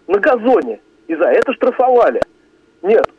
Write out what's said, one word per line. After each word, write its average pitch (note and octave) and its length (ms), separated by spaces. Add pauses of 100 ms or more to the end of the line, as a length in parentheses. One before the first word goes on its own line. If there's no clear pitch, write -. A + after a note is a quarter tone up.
на G3 120
газоне?» G#3 600 (260)
И E3 80
за C3+ 140
это C3+ 240
штрафовали. B3 680 (600)
Нет, G3+ 240 (140)